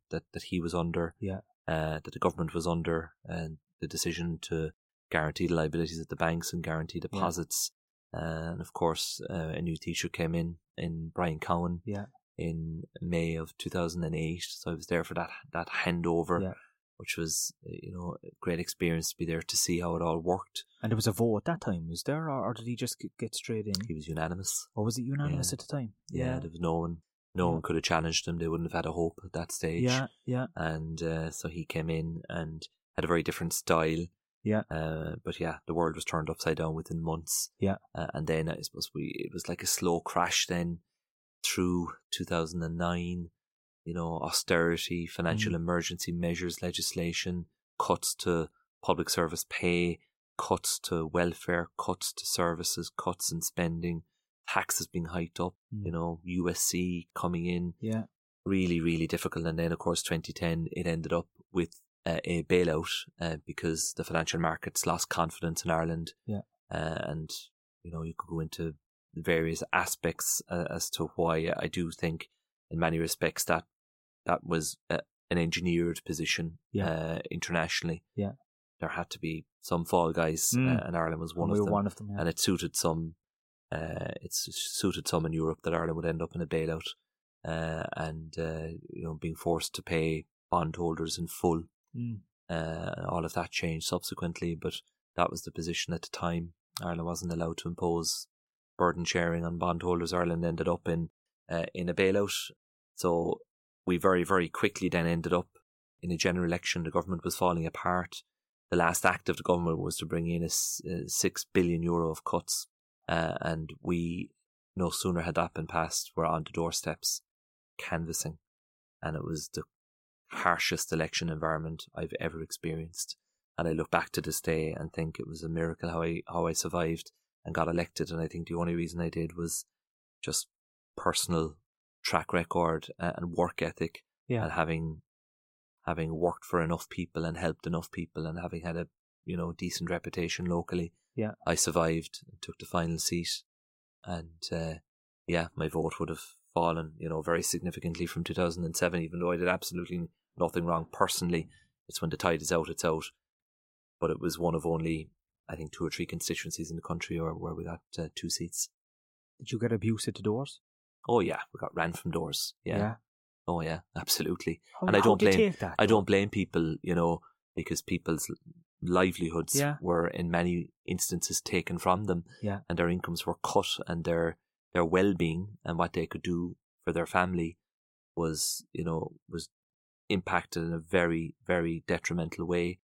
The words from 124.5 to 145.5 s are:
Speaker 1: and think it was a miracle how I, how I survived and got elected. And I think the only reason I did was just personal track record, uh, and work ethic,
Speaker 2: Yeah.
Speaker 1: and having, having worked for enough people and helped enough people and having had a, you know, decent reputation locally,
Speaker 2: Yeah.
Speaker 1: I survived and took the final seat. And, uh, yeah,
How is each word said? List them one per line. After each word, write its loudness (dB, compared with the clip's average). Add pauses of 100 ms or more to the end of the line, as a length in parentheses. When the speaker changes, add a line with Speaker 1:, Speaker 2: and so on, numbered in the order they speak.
Speaker 1:
and -8
think -2
it -6
was -10
a -4
miracle -2
how 0
I, 0
how 2
I 2
survived 0 (340)
and -6
got 2
elected. 0
And -2
I 0
think -8
the -4
only 0
reason -2
I 2
did -2
was -4 (560)
just -2 (500)
personal 2 (460)
track 0
record, 2 (120)
uh, 0
and -4
work 2
ethic, -4 (240)
Speaker 2:
Yeah. 0
Speaker 1:
and -2
having, 0 (800)
having -2
worked 2
for 4
enough 0
people -4
and -2
helped -2
enough -2
people -6
and -6
having -8
had -4
a, -4 (380)
you -4
know, -2
decent -4
reputation -2
locally, 0 (220)
Speaker 2:
Yeah. -2 (140)
Speaker 1:
I 2
survived 2 (100)
and -20
took -14
the -14
final 0
seat. -2 (640)
And, -10
uh, -2 (520)
yeah, 2